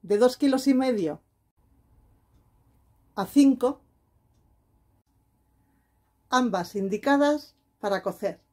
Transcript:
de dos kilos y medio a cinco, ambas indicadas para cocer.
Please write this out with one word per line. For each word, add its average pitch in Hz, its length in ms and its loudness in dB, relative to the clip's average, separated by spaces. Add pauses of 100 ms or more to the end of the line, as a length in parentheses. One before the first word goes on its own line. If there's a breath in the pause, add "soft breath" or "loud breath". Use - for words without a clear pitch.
de 202 160 -2
dos 247 180 2
kilos 269 300 0
y 269 80 4
medio 220 480 -2 (1900)
a 196 100 -4
cinco, 269 560 2 (2500)
ambas 214 460 -2
indicadas 277 800 -2 (240)
para 196 240 -4
cocer. 180 360 -8 (140)